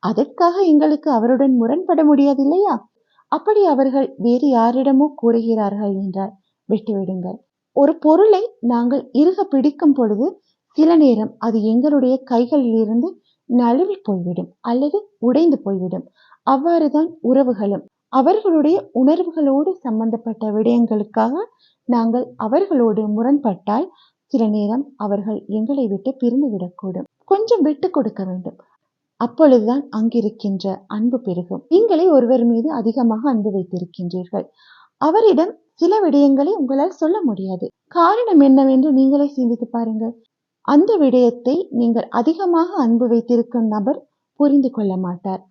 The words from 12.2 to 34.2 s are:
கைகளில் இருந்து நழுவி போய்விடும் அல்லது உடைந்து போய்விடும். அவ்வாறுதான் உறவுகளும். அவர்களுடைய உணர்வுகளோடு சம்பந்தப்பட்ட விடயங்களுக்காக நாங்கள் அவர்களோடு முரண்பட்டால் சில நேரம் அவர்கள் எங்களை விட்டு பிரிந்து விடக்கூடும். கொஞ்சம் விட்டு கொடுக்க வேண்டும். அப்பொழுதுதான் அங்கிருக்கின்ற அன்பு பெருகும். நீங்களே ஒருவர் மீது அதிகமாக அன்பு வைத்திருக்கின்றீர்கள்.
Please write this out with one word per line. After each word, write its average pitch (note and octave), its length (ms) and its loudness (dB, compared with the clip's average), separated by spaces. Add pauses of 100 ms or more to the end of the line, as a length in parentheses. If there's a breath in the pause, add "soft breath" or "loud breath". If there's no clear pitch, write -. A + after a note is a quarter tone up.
கைகளில் B3 560 0
இருந்து A3+ 300 0 (420)
நழுவி B3 460 0
போய்விடும் F3 540 -6 (100)
அல்லது C4+ 380 -2 (200)
உடைந்து C#4 400 2
போய்விடும். F#3 460 -6 (420 soft breath)
அவ்வாறுதான் D#4 640 0 (140)
உறவுகளும். A3 600 0 (280)
அவர்களுடைய E4 640 2 (180)
உணர்வுகளோடு D#4 840 0
சம்பந்தப்பட்ட A3+ 720 -6
விடயங்களுக்காக A3 840 -2 (540)
நாங்கள் A#3 380 -2 (100)
அவர்களோடு A#3+ 720 0
முரண்பட்டால் A#3 760 -2 (460 soft breath)
சில A#3+ 160 0
நேரம் G#3+ 360 -4 (120)
அவர்கள் G3+ 520 -6
எங்களை A3+ 380 -4
விட்டு G3 260 -6
பிரிந்து C4 360 -2
விடக்கூடும். F#3 600 -10 (160)
கொஞ்சம் G#4+ 380 0
விட்டு D4+ 280 -2
கொடுக்க A3+ 340 -4
வேண்டும். F#3 320 -10 (640)
அப்பொழுதுதான் B3 720 2
அங்கிருக்கின்ற G#3 840 -4 (100)
அன்பு A#3 320 -4
பெருகும். F3+ 500 -8
நீங்களே F#4 400 2
ஒருவர் B3+ 360 2
மீது A#3 280 0
அதிகமாக A3+ 580 -2
அன்பு G#3+ 200 -2
வைத்திருக்கின்றீர்கள். F3+ 960 -8 (540 soft breath)